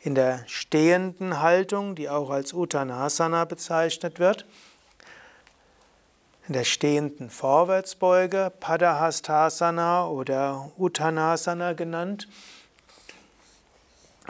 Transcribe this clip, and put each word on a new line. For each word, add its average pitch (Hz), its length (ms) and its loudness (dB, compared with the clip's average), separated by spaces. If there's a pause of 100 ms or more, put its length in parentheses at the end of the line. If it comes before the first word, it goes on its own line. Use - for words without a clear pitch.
In 143 140 -4
der 127 320 2
stehenden 175 920 0
Haltung, 190 520 2
die 151 140 -10
auch 143 220 -4
als 139 240 -4
Uttanasana 160 920 -2
bezeichnet 165 720 -4
wird, 180 280 2 (2000)
in 160 60 -6
der 127 100 -2
stehenden 147 680 0
Vorwärtsbeuge, 185 1200 2 (120)
Padahastasana 170 1500 2
oder 139 680 -4
Uttanasana 170 960 0
genannt, 170 560 -8 (2000)